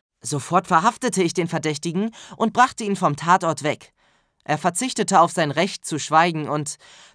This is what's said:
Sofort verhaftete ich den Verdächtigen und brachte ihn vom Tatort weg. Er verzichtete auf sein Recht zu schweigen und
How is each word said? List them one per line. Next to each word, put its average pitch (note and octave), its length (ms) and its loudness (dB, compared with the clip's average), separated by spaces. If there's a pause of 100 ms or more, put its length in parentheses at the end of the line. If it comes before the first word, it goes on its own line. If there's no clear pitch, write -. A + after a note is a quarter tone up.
(220)
Sofort E3+ 460 -2
verhaftete F#3+ 560 2
ich F3+ 100 0
den E3+ 140 -2
Verdächtigen E3 640 -4 (260)
und A3+ 160 0
brachte B3 300 2
ihn G3+ 120 -2
vom D#3 200 0
Tatort E3 480 0
weg. C#3+ 280 -4 (520)
Er D3+ 160 -2
verzichtete F#3+ 600 0
auf E3 120 6
sein D#3 180 0
Recht E3 340 -2
zu D#3+ 140 -6
schweigen D#3 500 0
und D3 280 -4 (400)